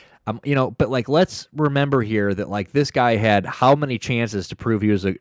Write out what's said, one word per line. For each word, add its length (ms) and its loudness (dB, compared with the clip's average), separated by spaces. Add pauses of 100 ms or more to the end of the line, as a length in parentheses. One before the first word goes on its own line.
(260)
Um, 180 -8
you 120 0
know, 160 0
but, 180 -2
like, 200 -2
let's 440 0
remember 480 0
here 320 0
that, 160 -6
like, 220 -6
this 180 0
guy 280 2
had 280 2
how 300 4
many 240 -4
chances 480 -2
to 80 -12
prove 260 -2
he 80 2
was 160 2
a, 160 0